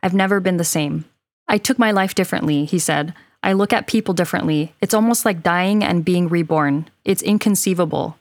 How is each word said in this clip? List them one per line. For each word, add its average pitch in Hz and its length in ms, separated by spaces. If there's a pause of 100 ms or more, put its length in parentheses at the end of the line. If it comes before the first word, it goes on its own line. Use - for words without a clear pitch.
I've 190 100
never 196 280
been 185 160
the 165 80
same. 151 400 (420)
I 208 120
took 247 200
my 220 140
life 190 240
differently," 151 480
he 165 160
said. 156 340 (300)
"I 190 80
look 196 200
at 220 140
people 214 260
differently. 165 680
It's 202 120
almost 226 320
like 185 200
dying 185 400
and 175 200
being 175 240
reborn. 160 640 (140)
It's 196 180
inconceivable. 185 1000